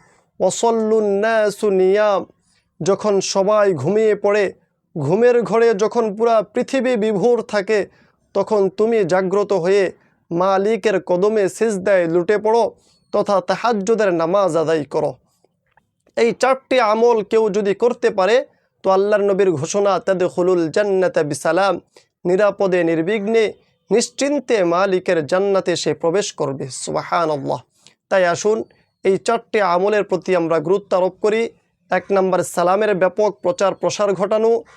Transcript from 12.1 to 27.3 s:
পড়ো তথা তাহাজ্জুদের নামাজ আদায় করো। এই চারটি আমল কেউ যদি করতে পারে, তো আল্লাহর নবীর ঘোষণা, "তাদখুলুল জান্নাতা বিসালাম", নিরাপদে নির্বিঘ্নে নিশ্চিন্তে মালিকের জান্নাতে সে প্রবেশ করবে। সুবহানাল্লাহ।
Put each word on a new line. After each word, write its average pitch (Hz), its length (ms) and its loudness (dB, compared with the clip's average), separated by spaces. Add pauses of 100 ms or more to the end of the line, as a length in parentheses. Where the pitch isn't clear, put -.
পড়ো 220 360 0 (380)
তথা 202 280 0
তাহাজ্জুদের 202 760 0
নামাজ 170 420 0
আদায় 156 280 0
করো। 147 300 -4 (1040)
এই 226 160 2
চারটি 254 480 0
আমল 226 420 2
কেউ 220 280 0
যদি 196 240 -2
করতে 240 360 0
পারে, 226 360 0 (360)
তো 190 80 0
আল্লাহর 202 320 2
নবীর 196 300 2
ঘোষণা, 190 460 -2
"তাদখুলুল 180 680 0
জান্নাতা 185 540 0
বিসালাম", 170 580 -2 (440)
নিরাপদে 190 600 0
নির্বিঘ্নে 202 680 0 (380)
নিশ্চিন্তে 240 760 0
মালিকের 180 600 0
জান্নাতে 185 500 0
সে 147 180 -4
প্রবেশ 170 380 -2
করবে। 139 360 -8
সুবহানাল্লাহ। 151 880 -4 (500)